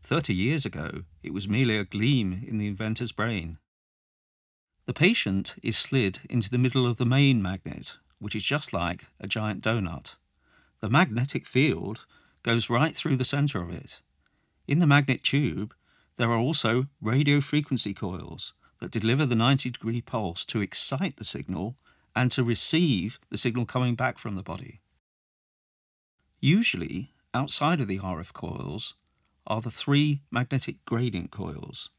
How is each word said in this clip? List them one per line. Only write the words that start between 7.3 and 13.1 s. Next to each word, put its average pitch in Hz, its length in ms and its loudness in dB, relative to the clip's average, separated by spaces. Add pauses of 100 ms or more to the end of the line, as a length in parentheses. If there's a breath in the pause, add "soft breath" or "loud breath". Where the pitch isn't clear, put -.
magnet, 92 560 -6 (220)
which 104 180 -8
is 104 80 -4
just - 300 -2
like 85 320 -4 (120)
a - 80 -10
giant 107 380 -4
donut. 98 520 -2 (640 soft breath)
The 101 100 -2
magnetic 131 560 2
field 107 580 0 (380 soft breath)
goes 117 260 0
right 127 260 2
through 139 220 0